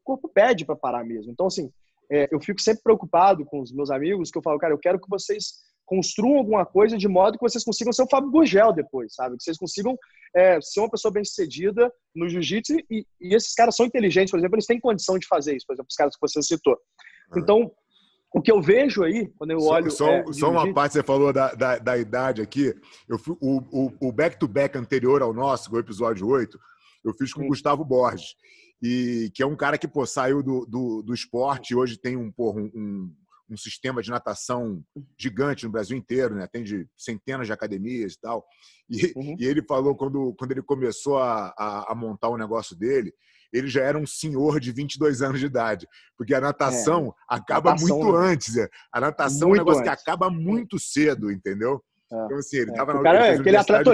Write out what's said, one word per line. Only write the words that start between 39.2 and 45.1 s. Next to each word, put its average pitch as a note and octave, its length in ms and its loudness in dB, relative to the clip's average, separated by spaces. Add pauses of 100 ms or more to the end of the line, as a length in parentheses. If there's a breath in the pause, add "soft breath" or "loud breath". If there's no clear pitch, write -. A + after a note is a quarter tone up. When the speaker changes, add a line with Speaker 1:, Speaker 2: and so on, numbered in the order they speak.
Speaker 2:
e A#2+ 60 -4
ele D3 160 0
falou, C#3 340 0
quando, C3+ 420 -4
quando C3 140 -6
ele C3 120 -6
começou C3+ 560 -2
a, A2 380 -2
a, G#2 340 -6
a A2+ 40 -6
montar A2+ 340 -6
o A#2+ 80 -4
negócio A2 380 -6
dele, A#2 380 -2 (400)
ele C3 140 -2
já C3 160 0
era C#3+ 140 0
um D3+ 80 -6
senhor D3 540 -2
de B2 120 -6
vinte C#3 240 -8
e C#3 40 -8
dois C#3+ 220 0